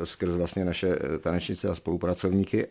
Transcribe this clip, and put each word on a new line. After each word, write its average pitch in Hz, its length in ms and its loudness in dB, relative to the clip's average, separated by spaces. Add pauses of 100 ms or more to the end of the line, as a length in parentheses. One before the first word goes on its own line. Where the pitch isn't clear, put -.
skrz 87 280 -2
vlastně 87 300 0
naše, 90 240 0 (260)
eh, 78 40 -2
tanečnice 87 500 -2
a 92 60 0
spolupracovníky 90 960 0